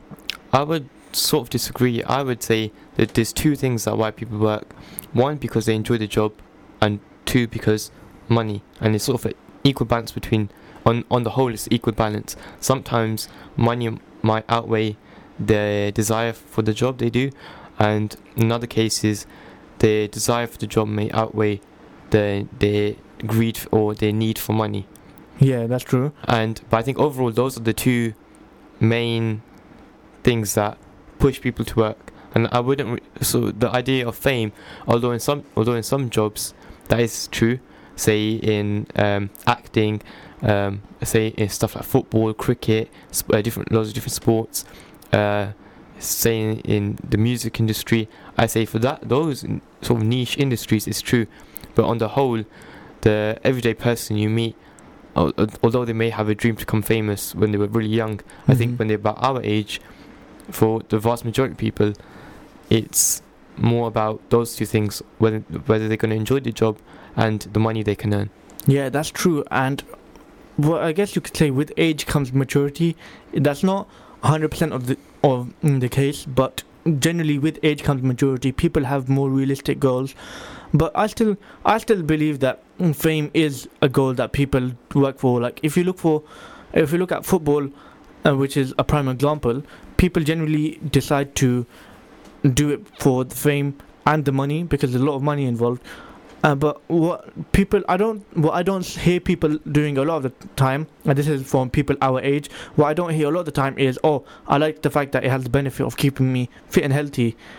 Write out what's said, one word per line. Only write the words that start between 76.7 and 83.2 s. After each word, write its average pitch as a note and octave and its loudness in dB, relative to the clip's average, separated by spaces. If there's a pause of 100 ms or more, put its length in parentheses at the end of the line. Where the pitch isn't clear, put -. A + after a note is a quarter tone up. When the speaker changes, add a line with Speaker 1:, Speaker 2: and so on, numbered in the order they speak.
Speaker 2:
generally D#3 0
with D3+ -2
age D3+ 2
comes C#3 0
maturity. C3 0
People D#3+ 0
have C3 -2
more C3+ 2
realistic C3+ 0
goals. C3 0 (580)
But D3+ 4
I G#3 2
still, G#3 0 (300)
I G#3+ 4
still G#3+ 0
believe D3+ 0
that, B2+ -2 (160)
mm, E3 0
fame D#3 0